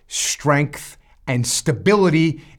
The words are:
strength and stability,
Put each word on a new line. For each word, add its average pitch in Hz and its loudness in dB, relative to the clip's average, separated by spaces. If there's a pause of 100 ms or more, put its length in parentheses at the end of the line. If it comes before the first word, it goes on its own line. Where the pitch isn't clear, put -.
strength - -2 (280)
and 123 -2
stability, 165 2 (160)